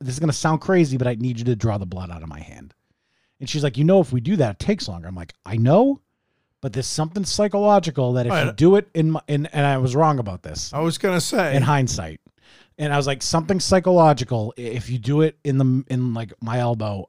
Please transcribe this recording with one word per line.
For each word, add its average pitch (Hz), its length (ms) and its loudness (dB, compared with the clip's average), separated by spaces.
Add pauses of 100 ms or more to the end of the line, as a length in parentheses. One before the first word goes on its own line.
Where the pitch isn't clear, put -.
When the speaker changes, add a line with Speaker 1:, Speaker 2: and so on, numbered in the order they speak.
Speaker 1:
this 127 140 -8
is 143 60 -8
gonna 156 120 0
sound 156 280 0
crazy, 165 380 2
but 123 100 0
I 123 80 -2
need 120 220 -4
you 117 80 -8
to 120 100 0
draw 104 220 -2
the 98 80 -6
blood 90 240 -10
out 82 120 -14
of 80 60 -14
my 80 120 -14
hand." - 340 -20 (640)
And 135 100 -10
she's 151 140 -2
like, 135 120 -2
"You 143 80 2
know, 190 160 6
if 147 120 0
we 127 80 0
do 165 160 0
that, 110 160 2
it - 80 -12
takes - 280 -2
longer." 87 200 -12
I'm 92 80 -12
like, 85 180 -14 (120)
"I 104 100 -4
know, 196 440 4 (600)
but 131 120 -8
there's 131 160 -6
something 165 360 -4
psychological 202 920 2
that 123 120 0
if 117 60 0
Speaker 2:
Right. 143 140 0
Speaker 1:
you - 60 -4
do 180 240 6
it 208 180 0
in 160 180 2
my," 156 160 -4
and, 147 240 -2
and 147 120 0
I 139 140 2
was 127 160 0
wrong 151 240 2
about 98 240 -8
this 76 300 -12
Speaker 2:
I 143 80 -6
was 165 180 -2
gonna 180 220 0
say. 170 340 0
Speaker 1:
in 135 80 2
hindsight. 113 580 -2 (580)
And 151 140 -4
I 143 40 0
was 139 100 0
like, 135 160 -4
"Something 170 380 0
psychological. 156 960 2
I-, 123 60 -14
if 117 260 -8
you 123 100 -4
do 139 220 0
it 156 240 2
in 139 140 0
the, 131 300 2
in, 123 260 -2
like, 113 260 -8
my 117 180 -4
elbow, 107 500 -4